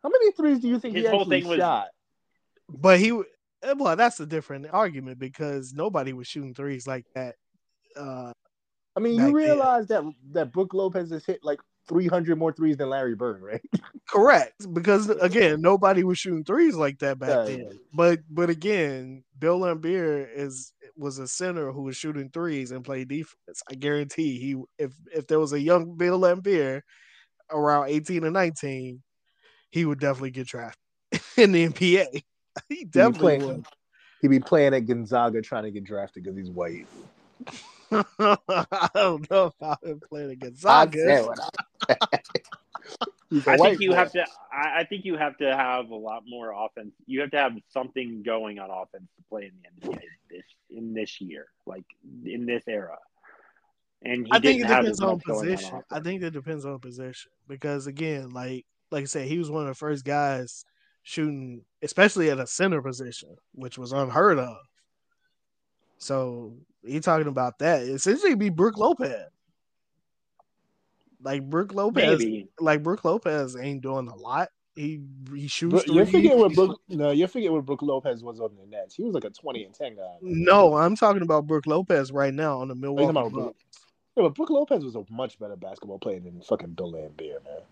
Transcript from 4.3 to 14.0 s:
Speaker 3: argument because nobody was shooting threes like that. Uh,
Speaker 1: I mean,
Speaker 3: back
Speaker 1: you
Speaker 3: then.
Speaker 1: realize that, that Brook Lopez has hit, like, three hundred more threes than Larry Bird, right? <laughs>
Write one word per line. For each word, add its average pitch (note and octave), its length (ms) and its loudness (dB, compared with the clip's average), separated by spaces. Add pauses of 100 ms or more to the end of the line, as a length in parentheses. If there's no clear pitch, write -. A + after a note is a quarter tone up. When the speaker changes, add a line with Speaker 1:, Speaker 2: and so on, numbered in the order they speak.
Speaker 3:
argument C#3 460 -2
because C3+ 560 -8
nobody D3+ 380 -4
was B2 160 -12
shooting C#3 260 -12
threes C3+ 320 -10
like C3 180 -8 (120)
that. B2+ 180 -10 (640)
Uh, B2+ 360 -14 (640)
Speaker 1:
I F#3+ 60 -2
mean, A#3 160 0
Speaker 3:
back A#3+ 100 6
Speaker 1:
you C#4+ 60 4
Speaker 3:
then. - 20 2
Speaker 1:
realize C4+ 540 2
that, G3 160 0 (260)
that D3 220 -2
Brook F#3 200 -2
Lopez F#3 380 -2
has D#3+ 160 -8
hit, F#3 160 -4
like, D3 180 -4 (280)
three F3 180 2
hundred E3+ 320 2
more D#3+ 140 0
threes D#3 240 2
than C3+ 140 -4
Larry C3 240 -2
Bird, G#2 280 -6
right? G2+ 180 -8 (120)
<laughs> - 360 -8